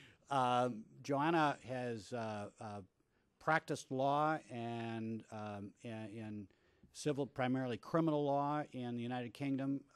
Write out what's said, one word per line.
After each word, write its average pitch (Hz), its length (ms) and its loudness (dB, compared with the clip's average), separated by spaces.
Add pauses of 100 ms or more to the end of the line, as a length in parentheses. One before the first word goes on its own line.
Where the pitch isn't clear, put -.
(300)
Um, 123 520 4 (200)
Joanna 147 640 4
has, 123 460 -4
uh, 110 340 -4 (140)
uh, 104 200 -8 (600)
practiced 156 500 0
law 143 460 4 (140)
and, 113 840 -4
um, 104 380 -8 (120)
in, 110 320 -8
in 107 320 -8 (460)
civil, 143 340 0
primarily 127 500 0
criminal 156 480 2
law 143 380 2 (100)
in 123 240 -4
the 117 60 -2
United 120 300 -4
Kingdom, 139 480 0 (160)